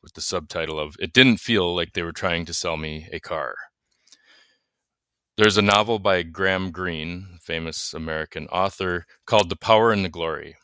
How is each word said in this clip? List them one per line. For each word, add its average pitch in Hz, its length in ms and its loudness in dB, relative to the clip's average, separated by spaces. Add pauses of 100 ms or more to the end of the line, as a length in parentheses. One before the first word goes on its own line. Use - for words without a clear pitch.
with 78 80 -20
the - 80 -18
subtitle 80 580 -6
of, 76 220 -8
"It 85 140 -8
Didn't 123 260 8
Feel 92 340 2
Like 85 200 -2
They 90 80 -4
Were 85 100 -4
Trying 85 360 -2
to 85 60 -10
Sell 82 220 -4
Me 78 380 -8
a 85 80 -8
Car." 73 340 -8 (1800)
There's 104 180 6
a 104 60 4
novel 104 380 4
by 95 240 2
Graham 95 480 -2
Greene, 87 680 -8
famous 82 540 -8
American 80 540 -8
author, 92 580 -2 (200)
called 104 220 4
The 85 80 -6
Power 113 380 4
and 98 100 0
the 92 60 -4
Glory, 80 540 -8